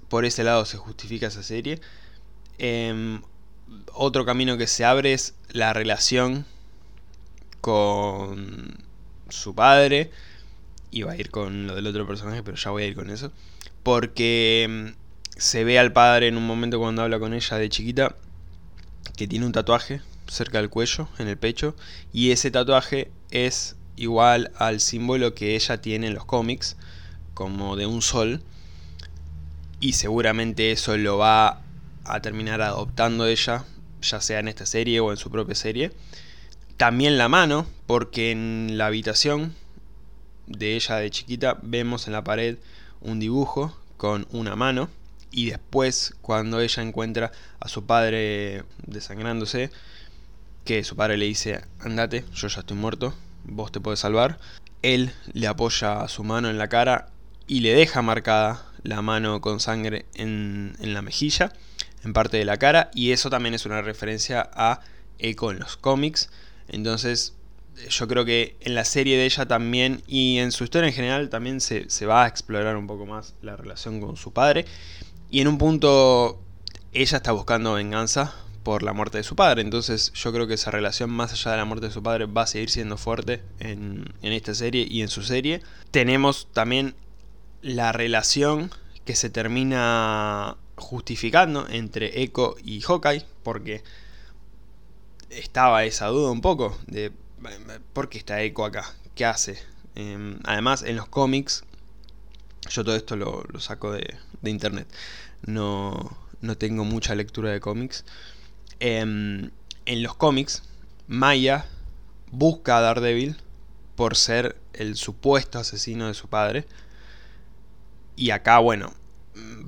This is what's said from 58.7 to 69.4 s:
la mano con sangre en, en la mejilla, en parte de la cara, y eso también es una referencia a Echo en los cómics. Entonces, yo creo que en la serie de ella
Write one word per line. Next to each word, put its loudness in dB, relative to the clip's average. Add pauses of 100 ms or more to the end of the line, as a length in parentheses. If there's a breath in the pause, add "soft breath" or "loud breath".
la -4
mano 0
con -2
sangre -2
en, -4
en -4
la -4
mejilla, 0 (500 loud breath)
en -4
parte 4
de 4
la 2
cara, 6
y 2
eso 2
también 0
es -4
una -2
referencia -2
a 4 (360 soft breath)
Echo -2
en -6
los -8
cómics. 2 (380 soft breath)
Entonces, -2 (560)
yo 0
creo 4
que 2
en -2
la 2
serie 4
de 6
ella 2